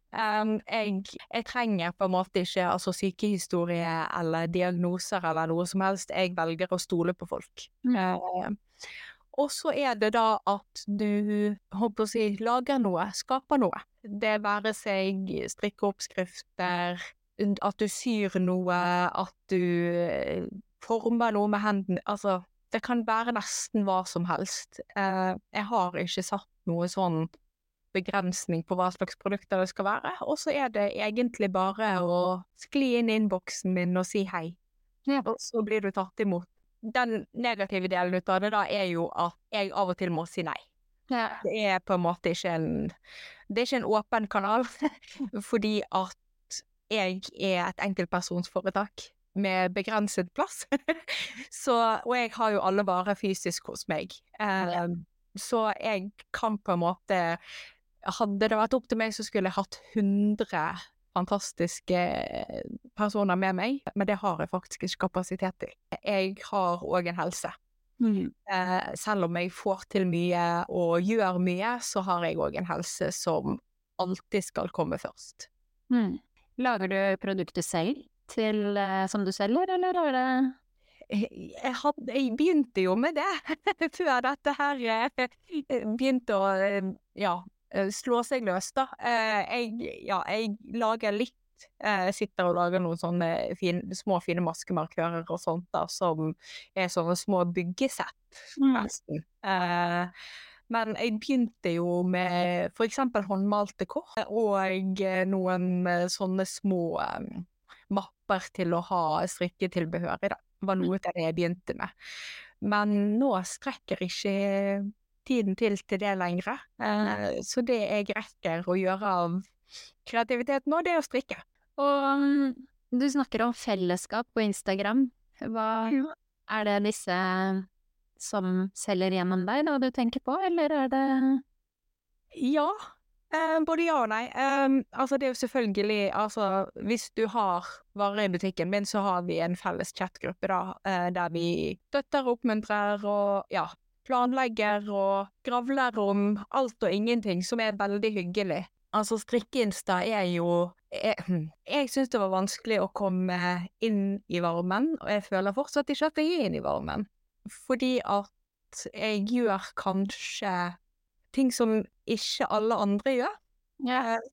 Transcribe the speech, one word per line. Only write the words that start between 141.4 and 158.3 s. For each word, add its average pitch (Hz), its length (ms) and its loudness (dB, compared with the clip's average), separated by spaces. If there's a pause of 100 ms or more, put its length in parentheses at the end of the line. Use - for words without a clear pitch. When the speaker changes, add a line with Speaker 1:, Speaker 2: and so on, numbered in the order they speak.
Speaker 1:
støtter 277 400 0
og 240 120 2
oppmuntrer 208 640 0
og, 202 440 2
ja, 175 180 -2 (380)
planlegger 233 840 2
og 196 380 2 (160)
gravler 247 560 0
om 202 380 2 (140)
alt 254 320 0
og 180 80 2
ingenting, 208 520 0
som 233 160 -2
er 220 140 0
veldig 202 400 0
hyggelig. 180 520 -2 (280)
Altså, 214 260 0
strikke-Insta 214 840 0
er 208 200 0 (100)
jo, 175 380 2 (200)
jeg, - 240 0 (520)
jeg 277 220 0
synes 262 200 0
det 240 100 0
var 190 100 2
vanskelig 196 520 0
å 190 120 0
komme 180 760 0 (140)
inn 202 460 0
i 175 120 -2
varmen, 180 580 0
og - 120 -8
jeg 208 140 0
føler 196 300 0
fortsatt 285 360 0
ikke 294 180 0
at 302 100 -4
jeg 320 220 2
er 330 60 2
inn 165 100 -2
i 147 80 -4
varmen. - 420 -2 (400)
Fordi 254 600 0
at 202 240 0 (640)